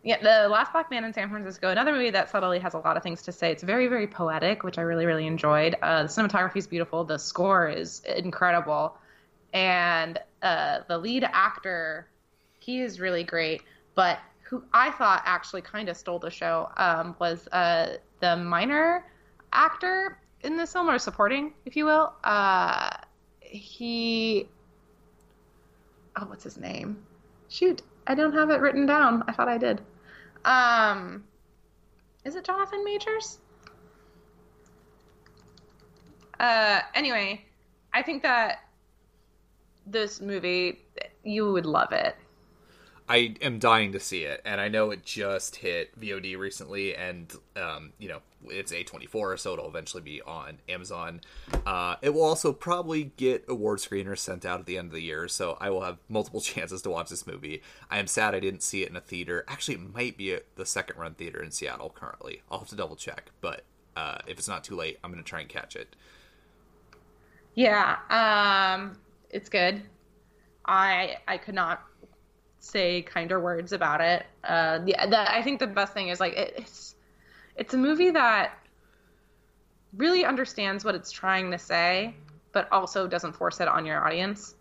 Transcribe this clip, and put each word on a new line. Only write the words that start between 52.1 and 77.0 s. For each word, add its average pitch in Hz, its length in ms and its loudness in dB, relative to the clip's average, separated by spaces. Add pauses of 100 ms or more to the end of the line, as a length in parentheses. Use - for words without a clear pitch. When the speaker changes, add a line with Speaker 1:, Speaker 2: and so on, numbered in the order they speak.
Speaker 2:
will 156 120 4
also 156 280 2
probably 160 640 -4
get 127 300 0
award 104 320 -2
screeners 98 400 -6
sent 90 260 -8
out 90 140 -2
at 92 80 -12
the 90 100 -6
end 87 120 -8
of 80 40 -14
the 82 100 -8
year, 82 260 -6
so 87 320 -4
I 98 100 -4
will 92 120 0
have 87 160 -8 (100)
multiple 107 320 -4
<laughs> - 20 -8
chances 90 400 -8
to 98 80 -6
watch 85 180 -4
this - 200 -12
movie. 78 340 -12 (260)
I 104 120 -4
am 98 80 -4
sad 107 260 0
I 95 60 -2
didn't 95 240 -4
see 98 180 -4
it 87 80 -6
in 87 60 -14
a 87 40 -10
theater. 87 460 -8
Actually, 139 280 -8
it 95 200 -14
might 120 220 -6
be 95 180 -6
at - 220 -12
the 92 100 -10
second - 320 -6
run 82 160 -10
theater 85 260 -12
in 76 120 -10
Seattle 69 380 -8
currently. - 600 -16
I'll 95 80 -8
have 98 120 -14
to 104 60 -14
double 82 200 -8
check, - 340 -14 (100)
but, 85 220 -10 (320)
uh, 78 320 -8
if 90 100 -14
it's - 120 -8
not 95 160 -8
too 101 100 -12
late, 80 300 -8
I'm 90 80 -12
gonna 87 100 -14
try 80 180 -10
and 71 80 -14
catch - 280 -14
it. - 180 -16 (1600)
Speaker 1:
Yeah, 214 440 4 (120)
um, 196 880 2 (320)
it's - 180 -8
good. 196 340 2 (840)
I, 190 540 2 (100)
I 190 100 -2
could 202 160 -12
not 175 300 -2 (760)
say 180 440 0
kinder 175 360 -2
words 175 340 -2
about 160 280 2
it. 170 260 4 (160)
Uh, 165 360 2
the, 180 180 2 (120)
the, 208 260 4
I 226 60 2
think 269 200 -2
the 254 80 0
best 196 260 -2
thing 196 140 -4
is, 180 100 -4
like, 185 160 0
it, - 220 -4
it's, - 400 -16 (580)